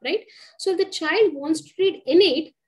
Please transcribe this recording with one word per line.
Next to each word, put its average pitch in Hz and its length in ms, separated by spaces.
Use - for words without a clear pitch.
right? 370 180
So 392 120
if 349 60
the 381 80
child 349 480
wants 294 300
to - 140
read 381 300
N 320 140
eight 320 340